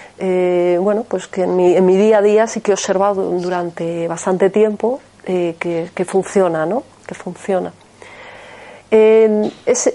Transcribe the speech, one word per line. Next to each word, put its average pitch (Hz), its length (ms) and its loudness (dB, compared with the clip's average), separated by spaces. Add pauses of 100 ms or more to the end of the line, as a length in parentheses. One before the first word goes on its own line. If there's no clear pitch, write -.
(180)
eh, 180 600 0
bueno, 208 280 -2
pues 185 180 -8
que - 180 -6
en 180 120 -2
mi, 180 180 4
en 185 120 4
mi 185 100 4
día 214 220 4
a 202 40 4
día 208 240 4
sí 226 140 -8
que 208 120 -2
he - 20 2
observado 190 560 -2
durante 175 800 -4
bastante 185 420 0
tiempo, 220 500 0 (240)
eh, 175 360 -4
que, 170 340 -6
que 190 100 -4
funciona, 180 600 0
¿no? 226 160 -4 (240)
Que - 80 -14
funciona. 180 580 -6 (1160)
Eh, 220 600 4 (160)
es-, 247 280 0